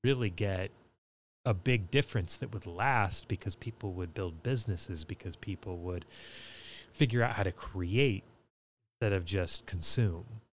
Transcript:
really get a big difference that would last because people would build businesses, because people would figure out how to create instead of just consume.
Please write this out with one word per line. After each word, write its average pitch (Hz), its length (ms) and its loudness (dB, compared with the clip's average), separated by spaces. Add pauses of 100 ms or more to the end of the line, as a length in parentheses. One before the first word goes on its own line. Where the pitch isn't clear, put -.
really 123 240 4
get 95 420 0 (760)
a 120 80 6
big 107 360 2
difference 113 460 2
that 110 160 -6
would 104 140 -6
last 104 600 2
because - 280 -4
people 101 400 -8
would 87 180 -4
build 82 300 -4
businesses, 101 600 -2
because 85 320 -8
people 92 440 -8
would 87 260 -4 (880)
figure 120 300 4
out 120 140 2
how 101 60 0
to 92 100 2
create 98 720 2 (760)
instead 104 140 4
of 90 100 2
just 90 400 -2
consume. 87 600 2 (320)